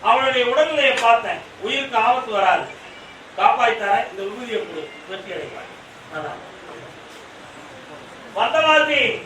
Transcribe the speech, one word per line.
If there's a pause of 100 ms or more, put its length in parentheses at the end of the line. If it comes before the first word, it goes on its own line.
அவளுடைய
உடல்நிலையை (100)
பார்த்தேன், (260)
உயிருக்கு (100)
ஆபத்து
வராது, (720)
காப்பாத்தி
தரேன்,
இந்த
விபூதியை
கொடு, (260)
வெற்றி
அடைவாய். (440)
அதான் (2000)
வந்தவாசி. (260)